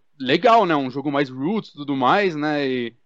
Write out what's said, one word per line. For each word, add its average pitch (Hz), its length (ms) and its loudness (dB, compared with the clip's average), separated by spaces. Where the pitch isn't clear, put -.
legal, 180 460 4
né? 165 100 0
Um 139 160 -2
jogo 139 200 -6
mais 139 180 0
roots 156 420 -4
e - 20 -20
tudo 143 220 -6
mais, 160 400 2
né? 147 320 -2
E 123 280 -6